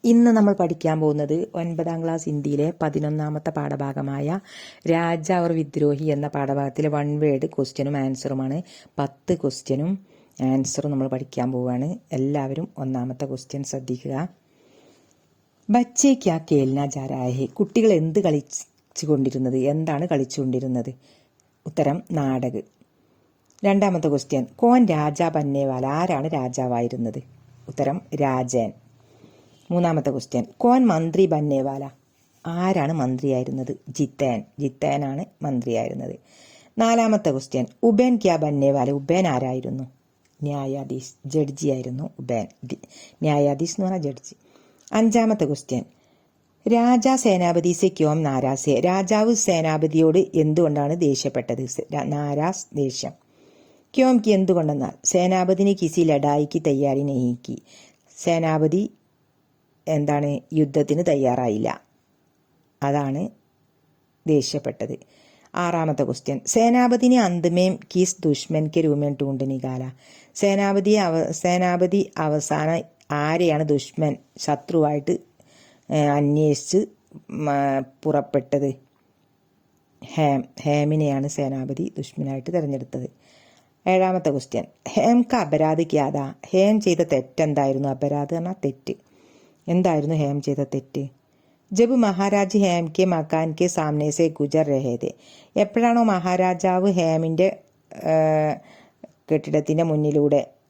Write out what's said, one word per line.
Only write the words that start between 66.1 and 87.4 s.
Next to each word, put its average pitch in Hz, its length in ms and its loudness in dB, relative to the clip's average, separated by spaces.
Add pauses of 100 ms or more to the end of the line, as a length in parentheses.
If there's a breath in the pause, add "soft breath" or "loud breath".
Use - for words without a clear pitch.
"സേനാപതിനെ 247 720 4
അന്ത് 175 280 0
മേം 180 300 2 (180)
കിസ് 180 280 2
ദുഷ്മൻ 151 520 0
കെ 165 40 4
രൂപം 147 200 2
മേം 143 200 -2
ടൂണ്ട് 135 300 -4
നികാല?" 131 400 -6 (440 soft breath)
സേനാപതി 196 560 2
അവ-, 175 400 2
സേനാപതി 180 880 0
അവസാനം 156 640 0 (280)
ആരെയാണ് 156 540 0
ദുഷ്മൻ, 147 520 -2 (220)
ശത്രുവായിട്ട്, 147 800 0 (720 soft breath)
ഏ, 147 160 2
അന്വേഷിച്ച് 147 800 2 (440)
മ-, 139 540 -2 (180)
പുറപ്പെട്ടത്? 139 720 0 (1400)
ഹേം. 143 300 2 (180)
ഹേമിനെയാണ് 147 640 0
സേനാപതി 135 720 -6
ദുഷ്മനായിട്ട് 139 540 -8
തിരഞ്ഞെടുത്തത്. 135 580 -6 (760 soft breath)
ഏഴാമത്തെ 185 440 2
ക്വസ്റ്റ്യൻ, 127 340 -4 (240)
"ഹേം 240 340 2
കാ 240 160 0
അപരാധ് 156 440 2
ക്യാ 151 280 0
താ?" 143 240 -6 (160)
ഹേം 202 300 4
ചെയ്ത 175 180 2
തെറ്റെന്തായിരുന്നു? 143 920 0